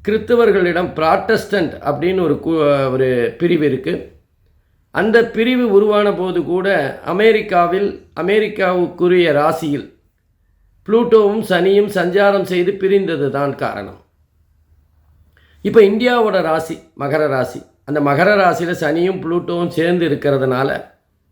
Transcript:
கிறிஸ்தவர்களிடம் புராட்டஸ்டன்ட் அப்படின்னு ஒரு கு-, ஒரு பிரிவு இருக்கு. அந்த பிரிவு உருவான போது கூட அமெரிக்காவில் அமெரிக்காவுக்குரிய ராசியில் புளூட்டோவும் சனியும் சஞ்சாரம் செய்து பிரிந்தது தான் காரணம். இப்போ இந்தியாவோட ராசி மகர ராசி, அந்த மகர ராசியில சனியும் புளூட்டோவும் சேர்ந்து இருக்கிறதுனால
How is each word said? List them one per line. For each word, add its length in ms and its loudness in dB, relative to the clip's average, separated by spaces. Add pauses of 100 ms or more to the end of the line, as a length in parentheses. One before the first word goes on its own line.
கிறிஸ்தவர்களிடம் 920 2
புராட்டஸ்டன்ட் 760 0 (140)
அப்படின்னு 400 -2
ஒரு 80 0 (100)
கு-, 500 0
ஒரு 120 2 (300)
பிரிவு 320 0
இருக்கு. 240 -4 (960)
அந்த 260 2 (180)
பிரிவு 320 0 (100)
உருவான 300 2 (120)
போது 240 -2
கூட 240 -2 (460)
அமெரிக்காவில் 760 2 (320)
அமெரிக்காவுக்குரிய 1160 0
ராசியில் 480 -2 (1000)
புளூட்டோவும் 640 2
சனியும் 380 2 (100)
சஞ்சாரம் 520 0
செய்து 220 0
பிரிந்தது 640 -2
தான் 180 -2
காரணம். 460 -8 (1600)
இப்போ 160 4
இந்தியாவோட 600 2
ராசி 340 -4 (240)
மகர 280 -2
ராசி, 320 -4 (260)
அந்த 160 -4
மகர 280 2 (120)
ராசியில 400 0
சனியும் 400 -2
புளூட்டோவும் 560 -4
சேர்ந்து 320 0
இருக்கிறதுனால 600 0 (640)